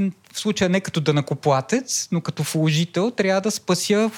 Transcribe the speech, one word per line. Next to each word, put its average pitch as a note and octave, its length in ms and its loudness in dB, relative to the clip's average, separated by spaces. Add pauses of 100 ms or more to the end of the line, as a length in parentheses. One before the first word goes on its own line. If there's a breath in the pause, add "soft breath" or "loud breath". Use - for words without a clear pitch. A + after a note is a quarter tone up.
(340)
в - 60 -10
случая G3+ 300 0
не F#3 100 2
като F3 220 -4
данъкоплатец, D3 1080 0
но E3+ 100 0
като D#3 220 -4
вложител, D#3+ 680 0
трябва F#3+ 300 0
да G#3 100 -2
спася G#3 680 0